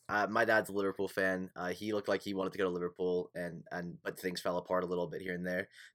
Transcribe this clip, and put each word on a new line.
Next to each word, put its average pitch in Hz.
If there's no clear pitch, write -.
uh, 104
my 113
dad's 110
a 98
Liverpool 98
fan. 92
Uh, 90
he 104
looked 104
like 98
he 101
wanted 92
to -
go 95
to 92
Liverpool, 90
and, 85
and, 87
but 90
things 90
fell 87
apart 90
a 87
little 87
bit 78
here 92
and 87
there. 92